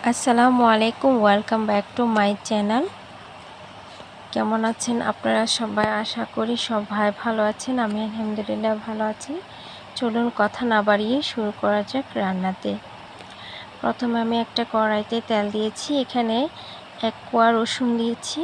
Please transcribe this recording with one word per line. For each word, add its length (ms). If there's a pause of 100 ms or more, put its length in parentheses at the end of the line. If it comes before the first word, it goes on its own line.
(100)
আসসালামু 520 (120)
আলাইকুম, 380 (160)
welcome 420
back 160 (100)
to 60 (140)
my 140 (160)
channel। 380 (1500)
কেমন 280 (100)
আছেন 260 (140)
আপনারা 340 (140)
সবাই? 300 (140)
আশা 220 (120)
করি 200 (120)
সবাই 380 (160)
ভালো 280
আছেন। 240 (120)
আমি 200
আলহামদুলিল্লাহ 680 (120)
ভালো 260
আছি। 200 (680)
চলুন 280 (140)
কথা 220 (100)
না 60 (100)
বাড়িয়ে 300 (120)
শুরু 200 (100)
করা 200 (100)
যাক 160 (160)
রান্নাতে। 500 (1080)
প্রথমে 440
আমি 200
একটা 180 (120)
কড়াইতে 420 (120)
তেল 260
দিয়েছি, 340 (160)
এখানে 320 (720)
এক 60 (140)
কোয়া 240
রসুন 360 (120)
দিয়েছি 440